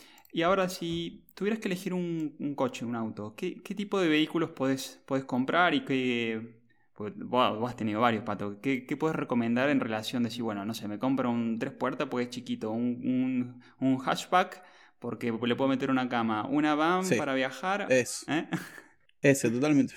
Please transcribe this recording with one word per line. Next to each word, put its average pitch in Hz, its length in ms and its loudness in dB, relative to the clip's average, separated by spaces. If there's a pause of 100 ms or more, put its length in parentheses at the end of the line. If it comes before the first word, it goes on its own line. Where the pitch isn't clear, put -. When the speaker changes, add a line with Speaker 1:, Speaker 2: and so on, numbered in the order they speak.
(320)
Speaker 1:
Y 165 100 -2
ahora, 185 260 4
si 170 560 -6 (100)
tuvieras 220 260 -2
que 220 80 -2
elegir 180 260 -4
un, 170 460 -2
un 143 160 -4
coche, 127 280 -2
un 117 120 -4
auto, 110 400 -6
¿qué, - 260 -6
qué 202 120 -10
tipo 202 260 -2
de 170 80 4
vehículos 156 420 2
podés, 135 560 -2
podés 135 180 -2
comprar 151 500 2
y 135 100 2
qué, 120 760 0 (320)
porque 104 300 -10
vos, 113 360 2
vos 120 120 -2
has 117 60 -10
tenido 110 240 -2
varios, 113 240 2
Pato, 101 360 -6
¿qué, 135 240 -2
qué 147 120 -4
podés 160 180 0
recomendar 123 560 2
en 135 80 4
relación 117 460 -2
de 113 60 -2
si, 120 120 -6
bueno, 101 220 -4
no 113 100 -4
sé, 104 140 -8
me 104 100 -6
compro 131 320 0
un 117 300 0
tres 131 120 -4
puertas 135 360 -2
porque 123 160 -2
es 120 60 -6
chiquito, 117 420 -6
un, 123 320 -2
un, 127 580 0 (240)
un 131 120 4
hatchback - 640 0 (360)
porque 120 320 -4
le 120 240 0
puedo 135 140 2
meter 135 220 0
una 127 180 2
cama, 113 400 0
una 151 260 2
van 175 300 2
Speaker 2:
Sí. 185 120 2
Speaker 1:
para 135 180 0
viajar? 185 560 0
Speaker 2:
Eso. 127 420 2
Speaker 1:
¿Eh? 156 180 0
<laughs> - 720 -12
Speaker 2:
Ese, 135 280 6
totalmente. 135 460 4